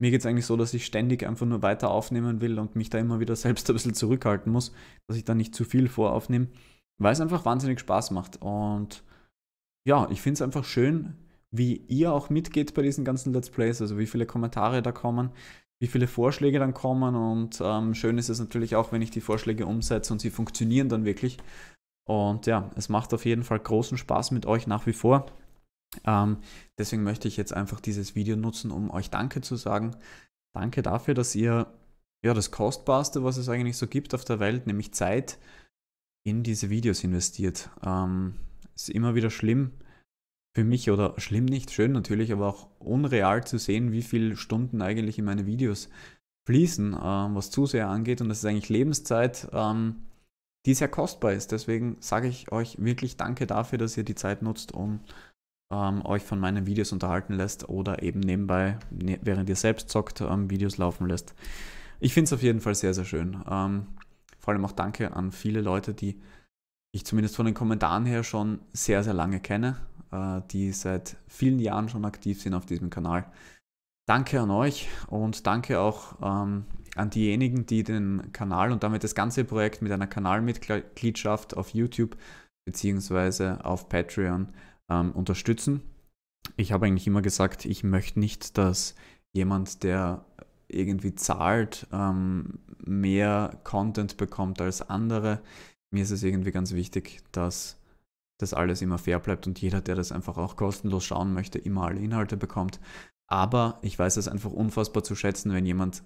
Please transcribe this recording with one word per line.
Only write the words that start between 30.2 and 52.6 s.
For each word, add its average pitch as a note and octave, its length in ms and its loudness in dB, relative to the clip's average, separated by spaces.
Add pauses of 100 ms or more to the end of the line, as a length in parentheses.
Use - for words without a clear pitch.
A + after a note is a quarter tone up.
Danke F#2+ 260 -2
dafür, A#2+ 320 0
dass A#2+ 220 0
ihr, A#2 320 4 (560)
ja, A#2 100 4
das G#2+ 180 2
Kostbarste, C3 720 0
was B2+ 100 2
es B2+ 140 -4
eigentlich A#2+ 280 0
so A2+ 100 -2
gibt - 260 -2
auf B2 100 -4
der A2+ 160 0
Welt, A2+ 280 0
nämlich G#2 260 -2
Zeit, G#2 440 0 (880)
in A2 180 0
diese G#2+ 260 -2
Videos A2 340 2
investiert. F2+ 640 -2 (160)
Ähm, F#2 500 0 (400)
ist - 140 -10
immer A#2 240 2
wieder A2+ 160 2
schlimm B2+ 420 2 (840)
für A2+ 60 4
mich, A#2+ 260 4
oder G2+ 300 2
schlimm A2 240 0
nicht, C3 280 0
schön A#2 200 4
natürlich, A2 400 0
aber G2+ 160 0
auch - 220 -6 (100)
unreal A#2+ 640 2
zu A#2+ 120 -2
sehen, A2 340 2
wie A#2 120 0
viele A2+ 340 0
Stunden A#2 440 -2
eigentlich G#2+ 380 0
in G#2+ 60 0
meine G2+ 200 0
Videos G#2+ 440 -2 (580)
fließen, A#2+ 460 4
ähm, G2 420 0
was G2 160 -4
Zuseher B2 380 2
angeht. A2+ 320 0
Und A2+ 80 0
das G#2+ 80 -2
ist G#2+ 80 -4
eigentlich G#2 240 0
Lebenszeit, B2 840 2
ähm, A2+ 520 0 (640)
die C3+ 80 6
sehr C#3+ 140 2
kostbar C#3 460 0
ist. - 180 -4
Deswegen A2+ 480 -2
sage B2 300 -2
ich - 240 -8
euch A2+ 280 -4